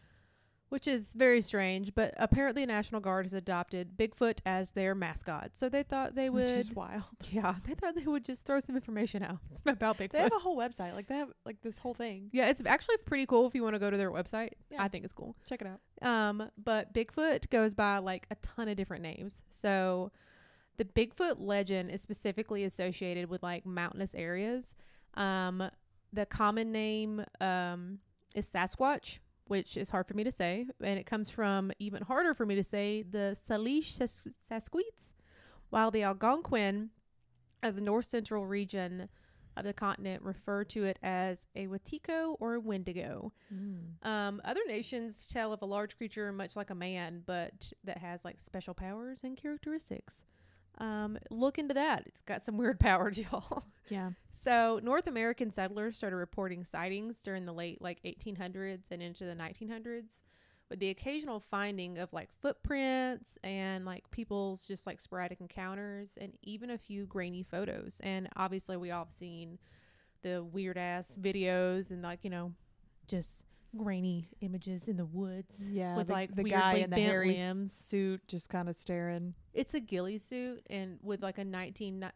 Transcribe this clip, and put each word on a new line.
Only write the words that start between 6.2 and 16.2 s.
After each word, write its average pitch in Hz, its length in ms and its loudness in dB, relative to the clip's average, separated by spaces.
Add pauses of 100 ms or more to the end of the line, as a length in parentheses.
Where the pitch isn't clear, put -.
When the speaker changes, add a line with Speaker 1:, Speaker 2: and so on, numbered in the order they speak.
Speaker 1:
would 254 140 4
Speaker 2:
Which 247 240 4
is 226 40 -10
wild. 196 340 -6 (120)
Speaker 1:
<laughs> - 140 -12
Yeah, 190 320 2
they 269 100 -2
thought 339 220 -2
they 330 100 -2
would 294 180 2
just 254 220 -6
throw 277 140 4
some 262 160 -2
information 220 480 0
out 180 160 -4 (120)
<laughs> - 140 -6
about 220 320 2
Bigfoot. 196 140 -4
Speaker 2:
They 302 80 2
have 330 120 8
a 453 60 4
whole 359 180 2
website. 233 380 -2
Like, 196 140 -8
they 262 100 -2
have, 285 120 -2 (140)
like, 220 200 -10
this 226 160 -6
whole 247 160 -6
thing. 202 380 -6
Speaker 1:
Yeah, 247 160 8
it's 262 180 4
actually 427 300 6
pretty 277 280 2
cool 247 220 8
if 233 80 0
you 240 80 4
wanna 214 160 2
go 202 100 4
to 202 80 2
their 190 140 2
website. 190 380 -2 (200)
Speaker 2:
Yeah. 285 140 0
Speaker 1:
I 196 60 4
think 196 160 -8
it's - 80 -10
cool. 226 220 -10 (120)
Speaker 2:
Check 247 160 -6
it 196 40 -6
out. 190 120 -10 (280)
Speaker 1:
Um, 214 440 2 (120)